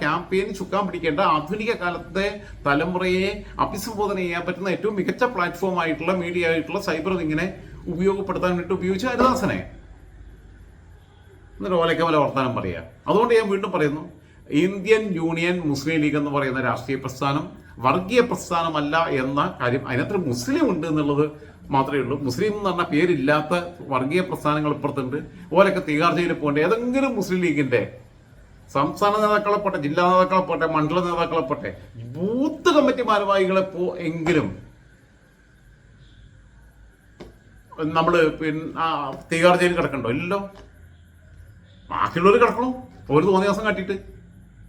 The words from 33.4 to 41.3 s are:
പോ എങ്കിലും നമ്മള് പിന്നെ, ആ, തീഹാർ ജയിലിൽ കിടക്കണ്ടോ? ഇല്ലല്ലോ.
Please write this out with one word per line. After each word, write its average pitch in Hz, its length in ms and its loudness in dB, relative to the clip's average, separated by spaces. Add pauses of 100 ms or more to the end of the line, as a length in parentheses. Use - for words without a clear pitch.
പോ 180 100 -2 (240)
എങ്കിലും 156 400 0 (3500)
നമ്മള് 165 240 6 (180)
പിന്നെ, 156 240 -4 (180)
ആ, 165 40 2 (440)
തീഹാർ 170 300 6
ജയിലിൽ 175 180 2
കിടക്കണ്ടോ? 139 360 -2
ഇല്ലല്ലോ. 180 260 -4 (1500)